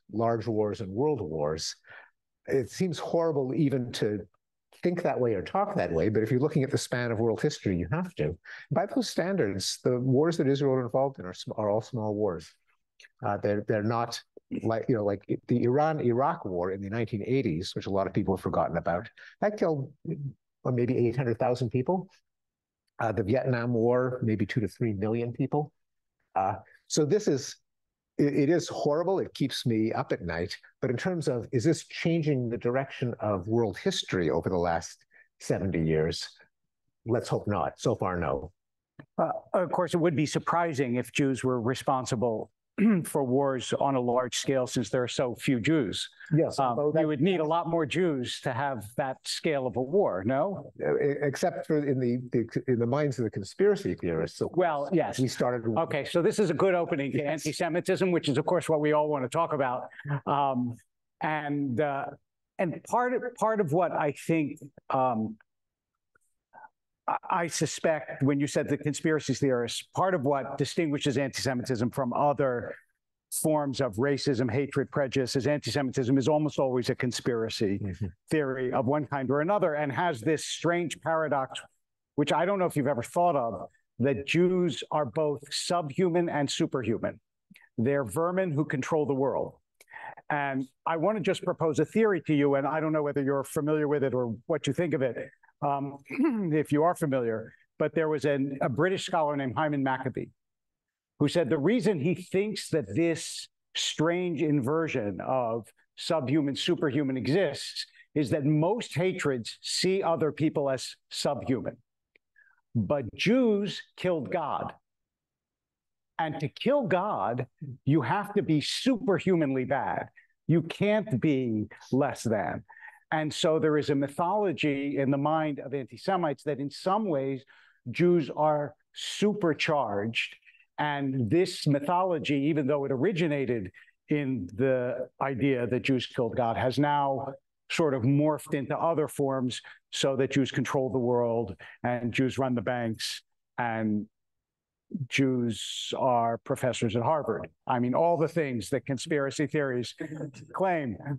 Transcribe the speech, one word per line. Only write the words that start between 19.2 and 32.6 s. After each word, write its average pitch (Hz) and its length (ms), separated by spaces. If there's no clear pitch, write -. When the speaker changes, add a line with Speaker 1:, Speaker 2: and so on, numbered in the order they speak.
Speaker 1:
that 208 160
killed, 156 340
uh, 123 80
maybe 120 240
eight 117 200
hundred 120 240
thousand 123 320
people. 175 360
Uh, 110 120
the 104 120
Vietnam 123 500
War, 123 500
maybe 110 220
two 117 160
to 101 60
three 113 260
million 117 400
people. 147 400
Uh, 95 180
so 160 180
this 208 220
is, 139 300
it, 143 180
it 143 140
is 170 200
horrible. 170 500
It - 140
keeps - 320
me 110 260
up - 220
at - 80
night. 85 340
But 131 120
in 120 40
terms 175 320
of, 123 240
is 120 120
this 160 220
changing 151 640
the 113 100
direction 123 640